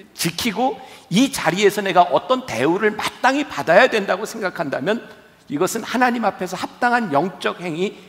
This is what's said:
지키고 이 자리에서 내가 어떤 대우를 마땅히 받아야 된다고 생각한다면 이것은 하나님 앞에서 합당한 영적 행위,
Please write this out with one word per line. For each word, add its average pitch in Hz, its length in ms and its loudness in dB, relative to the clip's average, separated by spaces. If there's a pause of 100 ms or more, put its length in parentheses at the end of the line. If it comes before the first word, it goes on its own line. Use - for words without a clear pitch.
(120)
지키고 233 680 -2 (300)
이 247 240 2
자리에서 190 480 2
내가 185 220 4
어떤 254 420 2
대우를 170 460 2
마땅히 262 580 -2
받아야 233 400 4
된다고 202 380 -2
생각한다면 175 840 -4 (400)
이것은 180 340 -2
하나님 240 440 0
앞에서 185 320 -4
합당한 240 560 -2
영적 180 480 -2
행위, 180 340 -4 (120)